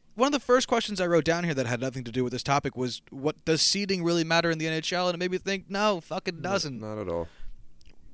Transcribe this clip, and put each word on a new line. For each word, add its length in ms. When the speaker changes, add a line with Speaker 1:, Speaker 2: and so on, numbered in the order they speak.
Speaker 1:
one 120
of 60
the 120
first 220
questions 340
I 60
wrote 180
down 200
here 100
that 120
had 140
nothing 240
to 80
do 120
with 80
this 100
topic 340
was, 340
"What, 340
does 180
seeding 400
really 220
matter 260
in 80
the 80
N 60
H 200
L?" 160
And 60
it 40
made 120
me 80
think, 320
no, 300
fucking 400
Speaker 2:
No, 100
Speaker 1:
doesn't. 300
Speaker 2:
not 180
at 100
all. 200